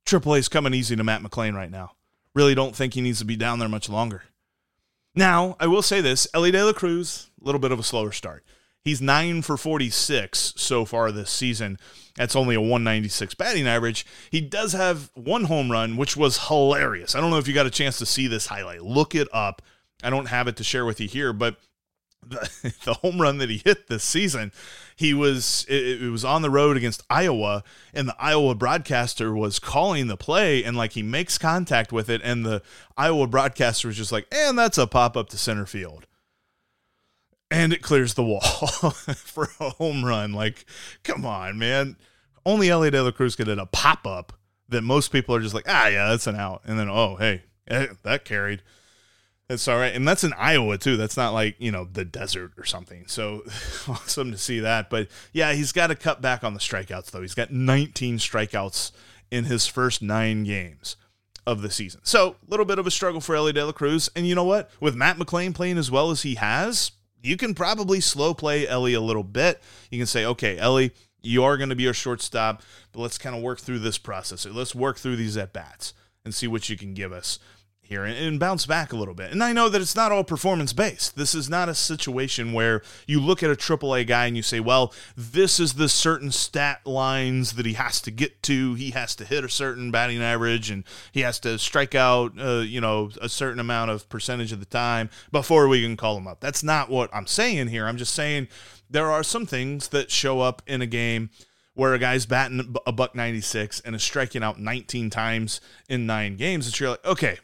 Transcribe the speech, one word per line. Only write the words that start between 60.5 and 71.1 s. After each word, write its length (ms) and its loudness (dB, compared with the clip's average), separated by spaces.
of 160 -2
the 80 -6
season. 320 -8
So, 320 4
a 40 -8
little 120 2
bit 140 0
of 80 -2
a 60 -2
struggle 300 -2
for 140 -2
Elly 160 2
De 140 0
La 60 -4
Cruz. 440 0
And 120 0
you 80 2
know 80 2
what? 260 2
With 140 2
Matt 240 2
McLain 380 -2
playing 240 -2
as 100 -2
well 220 2
as 100 -2
he 140 -4
has, 560 0
you 120 0
can 200 -2
probably 460 0
slow 340 2
play 320 0
Elly 260 0
a 80 0
little 220 0
bit. 400 0
You 80 -8
can 80 -2
say, 200 0
"Okay, 340 -2
Elly, 320 4